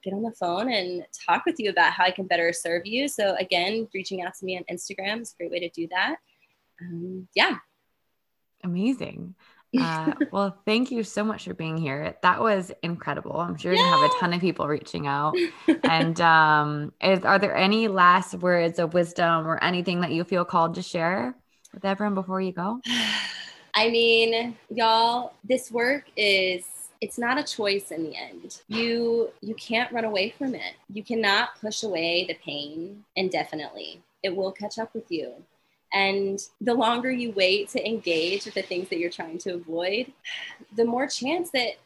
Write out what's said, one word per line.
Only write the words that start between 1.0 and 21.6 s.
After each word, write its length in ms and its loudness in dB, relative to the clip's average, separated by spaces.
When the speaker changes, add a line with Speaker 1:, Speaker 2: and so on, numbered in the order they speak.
Speaker 1:
talk 200 4
with 140 0
you 100 0
about 240 6
how 100 2
I 80 4
can 140 -6
better 260 2
serve 340 -2
you. 220 -2
So 320 0
again, 540 0
reaching 300 -6
out 160 -8
to 60 -10
me 120 -4
on 120 -10
Instagram 520 -6
is 120 -14
a 40 -20
great 140 -6
way 80 -2
to 100 -6
do 220 -6
that. 260 0
Um, 540 -10
yeah. 220 4
Speaker 2:
Amazing. 760 -4
Speaker 1:
<laughs> 60 -20
Speaker 2:
Uh, 380 2
well, 240 0
thank 240 2
you 120 -2
so 200 -4
much 220 -4
for 100 -8
being 220 -4
here. 440 -2
That 180 6
was 320 2
incredible. 560 -4
I'm 180 -4
sure 160 0
you're 100 6
gonna 120 4
have 80 6
a 100 4
Speaker 1:
Yeah. 60 -2
Speaker 2:
ton 140 2
of 60 0
people 280 0
reaching 400 -4
out. 280 0
Speaker 1:
<laughs> 240 2
Speaker 2:
And, 380 2
um, 800 4
is, 240 4
are 140 6
there 160 0
any 320 4
last 480 6
words 420 2
of 160 0
wisdom 540 2
or 160 0
anything 380 0
that 100 -2
you 140 -2
feel 200 0
called 300 2
to 80 -6
share 500 -2